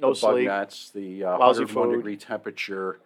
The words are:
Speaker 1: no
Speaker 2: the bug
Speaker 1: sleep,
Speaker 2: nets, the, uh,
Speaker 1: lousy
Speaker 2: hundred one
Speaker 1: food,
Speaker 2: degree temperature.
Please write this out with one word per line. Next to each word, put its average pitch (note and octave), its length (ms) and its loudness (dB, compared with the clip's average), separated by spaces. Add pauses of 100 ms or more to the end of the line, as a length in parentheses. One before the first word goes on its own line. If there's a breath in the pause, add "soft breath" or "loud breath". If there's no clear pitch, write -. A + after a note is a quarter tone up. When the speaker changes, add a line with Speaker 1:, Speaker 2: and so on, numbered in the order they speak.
Speaker 1:
no C3+ 140 2
Speaker 2:
the - 60 -6
bug A2+ 140 4
Speaker 1:
sleep, B2 120 2
Speaker 2:
nets, G2+ 440 -6
the, G2 340 -10
uh, F2+ 140 0
Speaker 1:
lousy B2 260 6
Speaker 2:
hundred G#2 100 -10
one A#2+ 160 2
Speaker 1:
food, A#2+ 60 2
Speaker 2:
degree G#2 200 -6
temperature. G2 880 -8